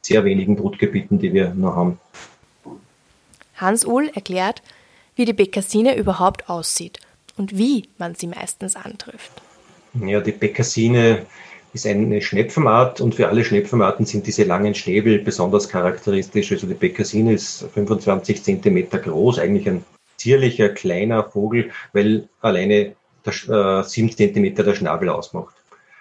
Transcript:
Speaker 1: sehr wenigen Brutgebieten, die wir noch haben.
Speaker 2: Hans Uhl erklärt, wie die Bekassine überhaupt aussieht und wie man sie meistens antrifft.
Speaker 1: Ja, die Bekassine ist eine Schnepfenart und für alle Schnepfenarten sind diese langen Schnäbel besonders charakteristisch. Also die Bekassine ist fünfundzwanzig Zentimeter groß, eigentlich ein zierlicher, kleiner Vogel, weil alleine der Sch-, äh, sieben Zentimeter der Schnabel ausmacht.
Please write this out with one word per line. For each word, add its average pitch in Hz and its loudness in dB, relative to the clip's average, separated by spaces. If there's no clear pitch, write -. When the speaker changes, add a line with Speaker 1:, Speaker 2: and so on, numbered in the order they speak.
Speaker 1:
sehr 110 4
wenigen 98 2
Brutgebieten, 98 -2
die 90 -2
wir 95 2
noch 92 -2
haben. 90 0
Speaker 2:
Hans 202 0
Uhl 277 0
erklärt, 190 -4
wie 240 2
die 226 2
Bekassine 208 2
überhaupt 185 0
aussieht 170 -6
und 196 -6
wie 240 0
man 170 -8
sie 170 -10
meistens - -8
antrifft. - -16
Speaker 1:
Ja, 101 0
die 107 -4
Bekassine 113 2
ist - -6
eine 101 0
Schnepfenart 127 2
und 117 0
für 98 2
alle 113 2
Schnepfenarten 104 0
sind 104 -4
diese 104 2
langen 98 0
Schnäbel 104 2
besonders 98 0
charakteristisch. 95 -2
Also 95 -4
die 90 -4
Bekassine 107 0
ist - -6
fünfundzwanzig 101 -2
Zentimeter 95 0
groß, 95 0
eigentlich 101 0
ein 90 -2
zierlicher, 120 4
kleiner 104 -2
Vogel, 107 -2
weil 104 2
alleine 101 2
der 104 -6
Sch-, 98 0
äh, 95 0
sieben 113 -2
Zentimeter 101 2
der 101 2
Schnabel 85 -2
ausmacht. - -6